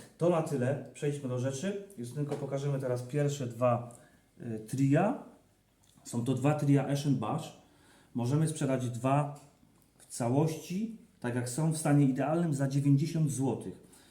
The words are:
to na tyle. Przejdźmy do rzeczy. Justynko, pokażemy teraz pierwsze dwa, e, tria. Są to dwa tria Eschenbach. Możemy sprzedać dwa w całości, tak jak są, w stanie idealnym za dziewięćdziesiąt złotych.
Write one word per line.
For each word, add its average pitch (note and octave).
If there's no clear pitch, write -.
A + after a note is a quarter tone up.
to E3+
na E3
tyle. C3+
Przejdźmy C#3+
do B2
rzeczy. D#3+
Justynko, C#3
pokażemy C#3
teraz B2
pierwsze C#3+
dwa, A#2+
e, A2+
tria. C#3+
Są A#2+
to C3
dwa D3
tria C#3
Eschenbach. C#3
Możemy C3
sprzedać B2+
dwa C#3+
w -
całości, D#3
tak A#2+
jak A#2+
są, D#3
w D#3
stanie C#3+
idealnym C#3+
za C3
dziewięćdziesiąt C#3+
złotych. A2+